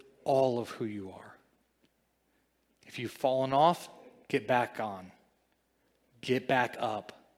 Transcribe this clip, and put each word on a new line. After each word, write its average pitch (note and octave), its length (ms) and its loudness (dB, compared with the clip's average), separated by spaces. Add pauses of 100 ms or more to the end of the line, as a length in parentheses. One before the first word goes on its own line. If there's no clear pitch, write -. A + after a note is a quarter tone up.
(240)
all C3 340 2
of A2+ 140 -6
who - 140 -6
you G2+ 300 -8
are. - 200 -20 (1500)
If - 100 -16
you've A#2+ 140 -6
fallen C3 420 0
off, D#3+ 340 4 (400)
get B2 200 0
back A#2+ 320 2
on. G2 320 -8 (1120)
Get B2 260 -2
back B2+ 320 2
up. G#2+ 340 -6 (240)